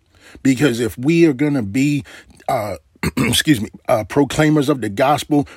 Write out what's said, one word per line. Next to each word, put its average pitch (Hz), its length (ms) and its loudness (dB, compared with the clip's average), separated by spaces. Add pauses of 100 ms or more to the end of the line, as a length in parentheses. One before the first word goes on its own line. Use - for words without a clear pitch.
(420)
Because 226 380 0
if 113 180 -4
we 165 280 2
are 151 80 2
gonna 143 300 -2
be, 135 420 -2 (420)
uh, 107 300 -4 (280)
<clears throat> - 120 -6
excuse 120 440 2
me, 104 80 -8 (180)
uh, 113 160 2
proclaimers 147 640 2
of 135 120 -2
the 104 80 -4
gospel, 135 680 0